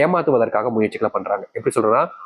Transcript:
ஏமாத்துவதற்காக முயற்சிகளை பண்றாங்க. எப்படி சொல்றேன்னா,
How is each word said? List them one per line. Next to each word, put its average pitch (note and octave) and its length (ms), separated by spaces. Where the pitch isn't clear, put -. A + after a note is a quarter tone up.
ஏமாத்துவதற்காக B2+ 680
முயற்சிகளை G#2+ 380
பண்றாங்க. G2 320
எப்படி A#2+ 180
சொல்றேன்னா, A2+ 280